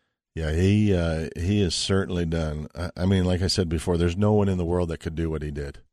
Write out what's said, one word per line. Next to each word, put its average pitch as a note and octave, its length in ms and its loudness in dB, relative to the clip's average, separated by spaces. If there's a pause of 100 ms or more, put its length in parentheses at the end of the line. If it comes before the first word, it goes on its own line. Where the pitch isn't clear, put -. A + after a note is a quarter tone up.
(360)
Yeah, D#2+ 180 -2
he, G2+ 420 4
uh, D#2+ 400 0
he G2+ 260 0
has F2 120 0
certainly F#2 520 0
done. D#2 500 -4
I, F2 200 -8
I F2+ 120 -2
mean, F#2+ 180 4
like F2+ 160 0
I F#2+ 60 0
said F2 200 0
before, E2+ 300 0
there's E2+ 180 2
no G#2 180 2
one G2+ 140 4
in F#2 120 0
the E2+ 60 -2
world F2 240 0
that D#2+ 100 -6
could D#2+ 160 -8
do E2 140 -2
what D#2 120 -4
he D2+ 100 -6
did C#2+ 280 -10 (140)